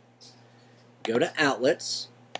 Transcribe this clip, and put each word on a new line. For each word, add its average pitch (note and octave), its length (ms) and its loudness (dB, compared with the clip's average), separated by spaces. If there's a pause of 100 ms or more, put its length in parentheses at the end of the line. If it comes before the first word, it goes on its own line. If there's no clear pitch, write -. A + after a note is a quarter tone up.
(1040)
go A2+ 140 0
to E3 200 0
Outlets, C#3+ 720 0 (320)